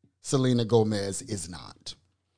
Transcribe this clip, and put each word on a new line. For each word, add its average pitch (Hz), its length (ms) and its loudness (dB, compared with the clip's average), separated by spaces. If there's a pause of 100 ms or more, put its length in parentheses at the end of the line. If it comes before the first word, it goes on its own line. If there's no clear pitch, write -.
(220)
Selena 127 420 2
Gomez 107 580 2
is 87 280 -8
not. - 440 -16 (440)